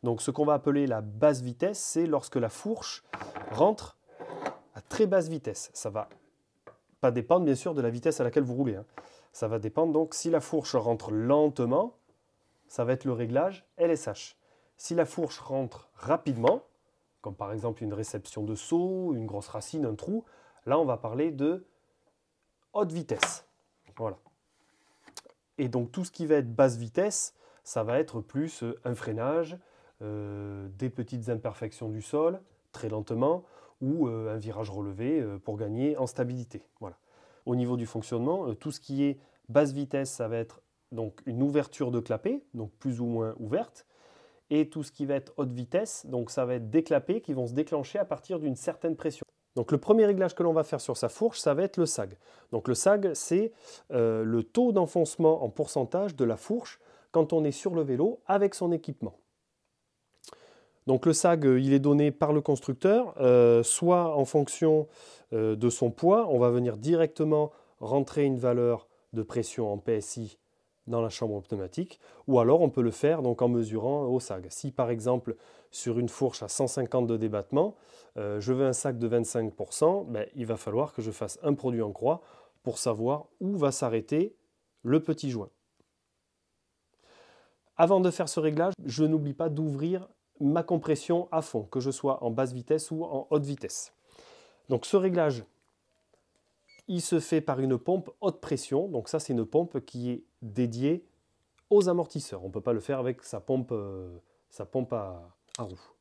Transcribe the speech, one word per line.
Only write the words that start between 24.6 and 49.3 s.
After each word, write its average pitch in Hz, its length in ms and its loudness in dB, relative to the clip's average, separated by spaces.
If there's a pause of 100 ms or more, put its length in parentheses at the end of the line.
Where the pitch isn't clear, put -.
Et 135 100 -2
donc 120 240 -2
tout 185 140 -6
ce - 60 -14
qui 175 140 -8
va 151 100 4
être 120 200 0
basse 127 220 4
vitesse, 170 560 -4 (320)
ça - 180 -4
va 117 160 0
être 156 220 -4
plus, 147 420 -6
euh, 117 220 -6
un 123 100 -4
freinage, 147 640 -4 (440)
euh, 101 760 -10
des 127 120 -4
petites 117 380 -8
imperfections 113 640 -8
du 107 120 -8
sol, 160 380 -2 (320)
très - 160 -10
lentement, 120 560 -2 (380)
ou, 139 260 0
euh, 110 260 -4
un 110 40 -6
virage 107 320 -8
relevé, 104 500 -4
euh, 101 200 -6
pour 104 180 -8
gagner 117 400 -2
en 131 100 -2
stabilité. 123 560 -8 (160)
Voilà. 95 160 -12 (500)
Au 123 120 0
niveau 123 180 0
du 117 100 -4
fonctionnement, 123 600 -4
euh, 117 60 -4
tout 156 180 -10
ce - 80 -12
qui 139 240 -2
est 139 160 0 (300)
basse 139 240 4
vitesse, 139 360 -4
ça 113 200 -6
va 117 80 -4
être 113 240 -8 (320)
donc 113 320 -8
une 123 180 -2
ouverture 143 480 0
de 120 80 0
clapet, 190 540 -4
donc 110 260 -10
plus 123 220 -4
ou 120 60 -2
moins 113 320 -4
ouverte, 135 460 -4 (640)
et 151 200 2
tout 156 140 -8
ce - 100 -12
qui 147 120 -6
va 139 100 -2
être 135 200 -6
haute 135 160 -2
vitesse, 127 540 -6
donc 123 260 -6
ça 127 140 -2
va 123 100 -2
être 117 140 -6
des 156 140 4
clapets 165 360 0
qui 160 140 -6
vont 127 140 -2
se 117 60 -6
déclencher 151 460 -2
à 202 60 0
partir 170 340 -6
d'une 143 160 -2
certaine 160 400 -4
pression. - 300 -6 (300)